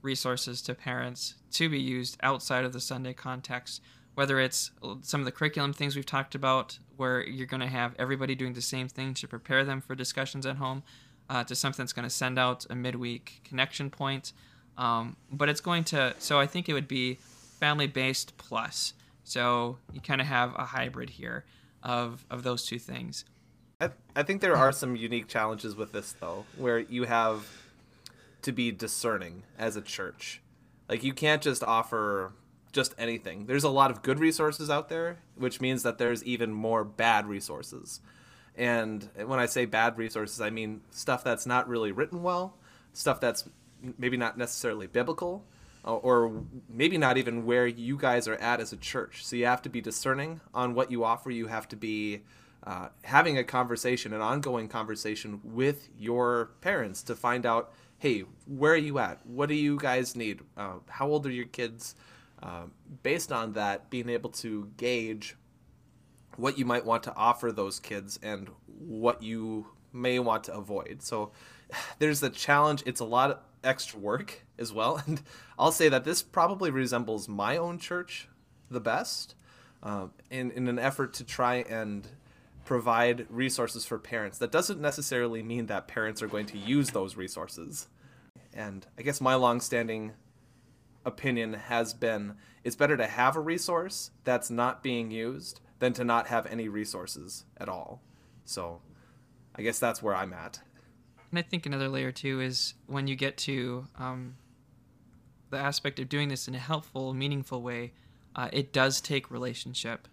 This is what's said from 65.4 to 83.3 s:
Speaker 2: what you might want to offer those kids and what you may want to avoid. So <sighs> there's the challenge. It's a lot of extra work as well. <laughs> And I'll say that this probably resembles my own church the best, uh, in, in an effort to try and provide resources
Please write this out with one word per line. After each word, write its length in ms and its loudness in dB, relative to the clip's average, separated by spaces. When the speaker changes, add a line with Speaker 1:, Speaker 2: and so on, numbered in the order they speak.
Speaker 2:
what 220 0
you 60 2
might 200 2
want 180 2
to 120 -8
offer 380 2
those 280 -4
kids 420 -8
and 260 -8
what 560 0
you 440 -6
may 260 2
want 260 2
to 100 -8
avoid. 480 -6
So 300 -4
<sighs> 340 -10
there's 220 4
the 100 0
challenge. 560 4
It's 140 -4
a 40 -2
lot 260 4
of 80 -2
extra 340 0
work 460 -4
as 140 -6
well. 320 0
<laughs> 20 -4
And 160 -2
I'll 140 8
say 180 8
that 140 4
this 180 0
probably 480 2
resembles 580 0
my 300 0
own 200 -2
church 500 -6
the 100 -4
best, 540 -2
uh, 260 -4
in, 200 -2
in 180 0
an 100 0
effort 360 0
to 100 -8
try 320 0
and 500 -4
provide 640 4
resources 560 -2